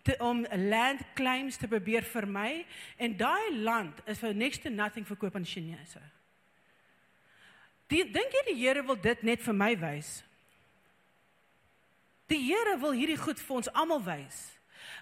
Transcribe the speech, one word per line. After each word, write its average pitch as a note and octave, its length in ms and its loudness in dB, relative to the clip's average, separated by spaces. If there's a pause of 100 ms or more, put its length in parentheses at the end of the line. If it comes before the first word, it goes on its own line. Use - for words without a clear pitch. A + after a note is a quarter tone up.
te, C4+ 160 4
om A#3+ 320 2
land A3 520 2 (120)
claims C4 440 0
te A#3+ 100 -6
probeer A3 340 2
vermy. A3 640 -4 (320)
En A#3 200 -2
daai D#4 440 2
land G#3+ 440 0
is G#3 120 -4
vir A3 160 -2
next A#3 280 -2
to D#4+ 80 -6
nothing G#3 360 -2
verkoop G3 300 -4
aan F#3 80 -4
die D#3+ 80 -6
Chinese. D#3+ 500 -10 (1900)
Die, D4 240 2
dink A4 200 2
jy C#5 160 4
die B3+ 200 2
Here C4+ 160 4
wil C4 120 0
dit G#3+ 280 0
net A#3 200 2
vir A3+ 100 0
my G3+ 240 4
wys? D3+ 460 -6 (2000)
Die D4+ 80 4
Here G4 400 2
wil D4 120 0
hierdie A#3 280 0
goed - 200 -4
vir - 160 -6
ons A#3+ 180 -2
almal D#4 280 2
wys. D3 560 -8 (440)